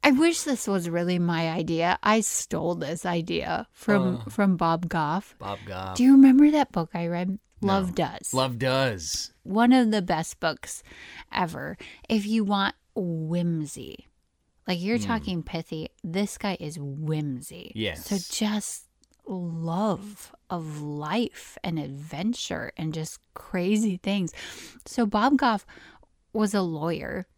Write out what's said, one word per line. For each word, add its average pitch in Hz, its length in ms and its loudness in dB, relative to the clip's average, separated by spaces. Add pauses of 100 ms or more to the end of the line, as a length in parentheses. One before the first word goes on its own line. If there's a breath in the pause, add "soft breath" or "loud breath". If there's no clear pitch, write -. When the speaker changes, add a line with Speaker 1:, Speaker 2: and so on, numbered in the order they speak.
Speaker 1:
I 277 60 8
wish 320 320 4
this 269 260 -2
was 185 220 0
really 175 300 0
my 165 320 0
idea. 165 500 0
I 220 200 4
stole 165 520 -2
this 170 320 -6
idea 170 640 -4
from, 185 540 0
Speaker 2:
Uh, - 60 -12
Speaker 1:
from 190 260 2
Bob 170 320 0
Goff. 160 480 -4
Speaker 2:
Bob 101 300 -10
Goff. 92 280 -8
Speaker 1:
Do 240 80 4
you 262 100 10
remember 269 360 12
that 294 220 4
book 165 240 -2
I 170 100 -2
read? 180 320 -4 (240)
Speaker 2:
No. 196 120 0
Speaker 1:
Love 185 200 0
Does. 127 400 -4
Speaker 2:
Love 131 240 0
Does. 131 760 0 (120)
Speaker 1:
One 233 300 4
of 247 180 6
the 214 100 2
best 170 380 -4
books - 420 -4 (500 loud breath)
ever. 160 460 -4 (320 loud breath)
If 214 160 2
you 220 180 0
want 196 300 0 (220)
whimsy, 165 1120 -4 (600)
like, 175 140 -2
you're 202 160 0
Speaker 2:
Hmm. 208 60 -2
Speaker 1:
talking 208 400 -4
pithy, 165 460 -8 (140)
this 190 360 -4
guy 196 200 -2
is 151 200 -10
whimsy. 147 960 -6
Speaker 2:
Yes. 87 320 -4
Speaker 1:
So 202 100 -2
just - 680 -4 (460)
love 180 1000 -4 (160)
of 156 320 -8
life 147 840 -4
and 165 140 -4
adventure 156 1000 -6
and 160 180 -4
just 156 240 -8 (160)
crazy 196 600 0
things. 196 360 -2 (520 loud breath)
So 240 200 0
Bob 226 320 4
Goff 233 300 0 (680 loud breath)
was 208 220 0
a 202 80 4
lawyer 165 640 -4 (100)